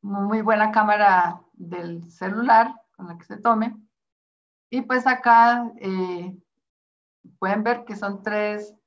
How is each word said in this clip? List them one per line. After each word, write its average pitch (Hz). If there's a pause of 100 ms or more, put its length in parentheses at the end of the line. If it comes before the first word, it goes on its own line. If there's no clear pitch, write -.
muy 202
buena 220
cámara 202 (100)
del 170
celular 226 (220)
con 185
la 170
que -
se 208
tome. 226 (960)
Y 254
pues 254
acá, 240
eh, 185 (1000)
pueden 202
ver 240
que 214
son 202
tres, 208 (120)